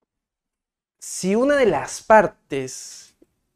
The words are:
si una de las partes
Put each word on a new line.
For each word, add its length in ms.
si 360
una 220
de 80
las 380
partes 1120